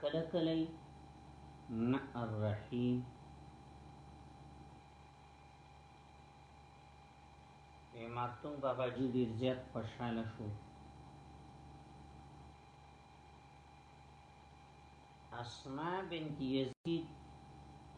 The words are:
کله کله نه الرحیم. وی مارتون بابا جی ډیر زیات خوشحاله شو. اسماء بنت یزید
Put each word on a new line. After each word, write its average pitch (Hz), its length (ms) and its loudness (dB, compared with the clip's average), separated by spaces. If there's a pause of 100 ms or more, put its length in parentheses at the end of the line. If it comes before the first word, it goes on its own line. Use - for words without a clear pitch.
کله 156 300 4
کله 165 240 8 (1120)
نه 117 300 6 (240)
الرحیم. 110 760 6 (4000)
وی 117 140 -6
مارتون 123 540 0
بابا 127 260 6 (100)
جی 127 140 6
ډیر 120 260 8
زیات 127 360 4
خوشحاله 113 520 2 (120)
شو. 107 120 0 (4000)
اسماء 135 560 0 (140)
بنت 156 320 0
یزید 135 640 4 (920)